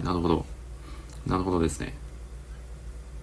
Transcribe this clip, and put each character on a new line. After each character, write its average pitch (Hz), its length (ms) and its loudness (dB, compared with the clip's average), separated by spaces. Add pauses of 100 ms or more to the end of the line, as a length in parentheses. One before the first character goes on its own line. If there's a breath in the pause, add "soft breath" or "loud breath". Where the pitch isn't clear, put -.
な 90 100 2
る 87 80 4
ほ 85 80 6
ど。 82 160 6 (840 loud breath)
な 92 120 4
る 92 60 2
ほ 92 80 2
ど 90 80 6
で 82 100 8
す - 100 -2
ね。 - 160 -4 (1300)